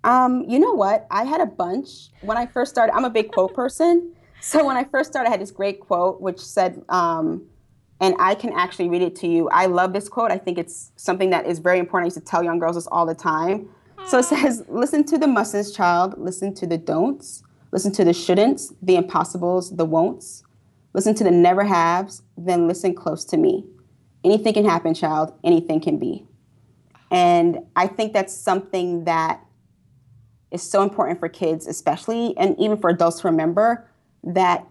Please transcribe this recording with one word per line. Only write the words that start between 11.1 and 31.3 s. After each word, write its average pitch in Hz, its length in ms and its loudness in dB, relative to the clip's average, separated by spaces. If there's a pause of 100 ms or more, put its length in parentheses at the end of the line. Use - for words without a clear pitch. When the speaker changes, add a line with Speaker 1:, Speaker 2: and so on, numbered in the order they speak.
Speaker 1:
that 170 160 0
is 165 120 -4
very 180 220 2
important. 175 240 -2
I 170 100 -2
used - 20 -12
to - 140 -16
tell 175 140 0
young 170 160 -2
girls 170 160 -2
this 165 100 -8
all 170 200 0
the 165 80 -4
time. 170 540 -2 (380)
So 254 120 2
it 247 140 4
Speaker 2:
Aw. 294 40 2
Speaker 1:
says, 262 320 0
"Listen 247 360 0
to 302 140 0
the 302 80 2
mustn'ts, 208 480 0
child. 180 420 2
Listen 190 380 -6
to 185 120 -8
the 165 120 -2
don'ts. 170 640 -4 (300)
Listen 190 200 0
to 196 120 2
the 170 80 6
shouldn'ts, 202 680 0
the 185 140 2
impossibles, 175 840 -2
the 165 100 0
won'ts. 165 560 -2 (520)
Listen 208 220 0
to 220 80 0
the 180 80 4
never 175 320 6
haves, 180 580 0 (140)
then 175 320 0
listen 175 260 -2
close 165 320 -6
to - 100 -4
me. - 300 0 (580)
Anything 214 300 4
can 208 100 4
happen, 170 300 0
child. 156 380 -2 (100)
Anything 165 380 2
can 151 180 -2
be." - 260 -6 (840)
And 175 540 4 (100)
I 180 140 2
think 214 240 -4
that's 190 200 0
something 180 720 -2
that 160 400 -2 (1080)
is 175 120 -10
so 196 200 0
important 190 360 -2
for 165 100 -6
kids, 160 380 -4